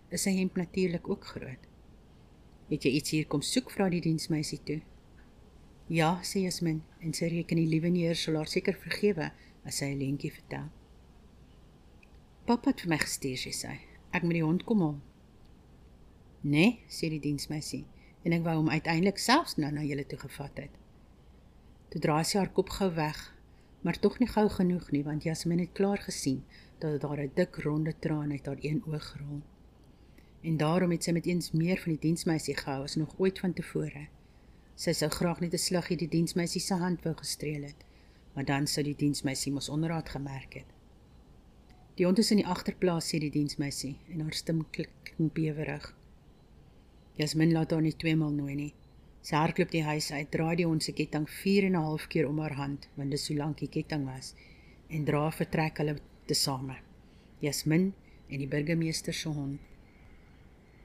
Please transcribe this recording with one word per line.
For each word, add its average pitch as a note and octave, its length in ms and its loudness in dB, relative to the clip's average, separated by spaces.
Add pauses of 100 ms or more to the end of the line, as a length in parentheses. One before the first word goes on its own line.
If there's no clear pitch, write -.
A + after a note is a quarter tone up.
is - 140 -4
sy G3 140 2
hemp F#3 180 0
natuurlik F3 540 -2
ook - 160 -4
groot. - 420 -12 (1000)
"Het D3+ 140 -2
jy D3+ 60 4
iets D3 220 2
hier D#3 140 2
kom D3 160 0
soek?" - 300 -2
vra G3 180 2
die E3+ 120 0
diensmeisie D#3+ 640 -2
toe. D3+ 180 -6 (1080)
"Ja," E3 340 4
sê - 180 -2
Jasmin, E3+ 420 0 (180)
en D#3+ 140 -4
sy E3 140 -2
reken E3 300 0
die E3 100 4
liewe D#3+ 220 4
neer E3+ 260 4
sal D#3+ 200 0
haar D#3 120 0
seker F#3+ 260 0
vergewe E3 580 0 (340)
as - 100 -8
sy D3 100 -2
'n C#3 140 -2
lentjie C#3 320 -2
vertel. C#3 380 -10 (1800)
"Papa A#3+ 240 2
het C4 120 0
vir F3 80 -2
my D#3 80 4
gestuur," - 400 -4
sê C3 160 -6
sy. A#2 260 -8 (340)
"Ek F3+ 100 0
moet E3+ 100 2
die E3 100 2
hond D#3+ 200 2
kom A3 160 2
haal." D3 220 2 (1400)
"Nee," D#3+ 460 6
sê - 220 -4
die D#3 100 -4
diensmeisie, D3 680 -4 (380)
"en E3+ 100 2
ek E3+ 100 2
wou E3 120 2
hom D#3 140 4
uiteindelik E3 480 2
selfs - 400 4
nou D3 140 0
na D3 100 -2
julle C#3+ 240 -4
toe C#3 140 -10
gevat - 380 -12
het." B2 140 -10 (1200)
Toe D#3+ 120 -6
draai D#3+ 220 4
sy - 140 0
haar F3+ 160 2
kop - 160 2
gou G3 260 0
weg, D#3 380 -4 (480)
maar F3 180 -2
tog - 200 2
nie A#3+ 80 4
gou G#3 220 4
genoeg F3+ 420 0
nie, C#3+ 120 2
want D3+ 200 -4
Jasmin E3 360 0
het F3 140 -2
klaar G3+ 240 0
gesien - 460 -4 (360)
dat D3+ 220 -2
daar D3 180 -4
'n C#3+ 160 -4
dik F3+ 200 2
ronde D#3 440 0
traan D3+ 320 0
uit C#3 140 -6
haar C#3 160 -6
een D3+ 240 0
oog D3+ 340 -8
rol. C#3+ 220 -8 (1000)
En D#3+ 160 0
daarom F3 340 4
het E3+ 120 0
sy F3 80 2
met E3+ 140 2
eens F3+ 260 0
meer E3+ 260 4
van - 140 -2
die D3+ 80 0
diensmeisie D#3+ 560 0
gehou C#3 280 -4
as C#3+ 120 -6
nog D#3 220 -2
ooit F#3+ 220 2
van F3+ 140 0
tevore. D#3 540 -6 (680)
Sy - 160 0
sou D#3 160 2
graag E3+ 320 0
net F3 120 -2
'n F3 40 0
slaggie F3 400 0
die D#3 180 -4
diensmeisie E3+ 460 0
se G3 140 0
hand F3 280 -2
wou E3 140 -2
gestreel D3 460 -6
het, C#3+ 220 -16 (500)
maar C#3 100 -4
dan C#3+ 220 2
sou D#3 160 0
die C#3+ 120 -4
diensmeisie C#3 560 0
mos C#3 180 -4
onraad D#3+ 400 -2
gemerk C3+ 440 -8
het. - 200 -16 (1200)
"Die F3+ 100 4
hond F#3 140 6
is G#3+ 120 4
in G#3+ 60 8
die - 80 4
agterplaas," F3+ 640 0
sê E3 100 0
die D3 120 -2
diensmeisie, C#3+ 640 -2 (160)
en E3+ 100 -6
haar D#3 120 -4
stem D#3+ 380 -2
klink, - 180 -6 (140)
klink - 300 -2
bewerig. D3+ 640 -4 (1200)
Jasmin D#3 340 4
laat D#3+ 200 4
haar D#3+ 100 2
nie D#3 160 2
tweemaal D#3 340 2
nooi C#3+ 240 -2
nie. D3 180 -6 (480)
Sy - 140 -2
hardloop D#3+ 360 2
die E3 120 2
huis D3+ 280 -2
uit, D3+ 200 -6
draai D#3+ 240 0
die F3 120 4
hond D#3+ 160 2
se - 80 -2
ketting D3+ 360 -2
vier G3 380 2
en F#3 100 2
'n D#3+ 80 2
half D#3 240 -4
keer D#3+ 200 2
om D3+ 120 -2
haar D#3 140 -4
hand, C#3 420 -6
want C#3 160 -4
dis C#3 160 -2
hoe D3+ 100 -2
lank C#3+ 200 -2
die D3 100 -6
ketting D3+ 380 -4
was, C3 300 -10 (540)
en D#3 160 -2
dra D3 260 2
vertrek D#3+ 460 0
hulle D3+ 200 0 (300)
tesame, C3+ 500 0 (640)
Jasmin D#3 520 2 (360)
en C#3 80 -8
die C#3 100 -4
burgemeester D#3+ 680 -2
se - 160 -6
hond. C#3+ 300 -4 (1300)